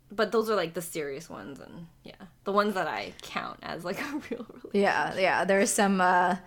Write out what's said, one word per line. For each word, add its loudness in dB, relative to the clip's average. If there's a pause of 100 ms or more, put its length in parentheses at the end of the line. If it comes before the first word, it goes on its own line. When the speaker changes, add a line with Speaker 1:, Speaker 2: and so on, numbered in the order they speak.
(100)
Speaker 1:
But 0
those 2
are, 2
like, -2
the -6
serious -8
ones, -14
and, -16 (180)
yeah, -18 (320)
the -2
ones 2
that 0
I -6
count -8
as, -8
like, -6
<laughs> -6
a -4 (260)
real -8
relationship. -18
Speaker 2:
Yeah, 2
yeah. 2
There's 4
some, 2
uh, 6 (100)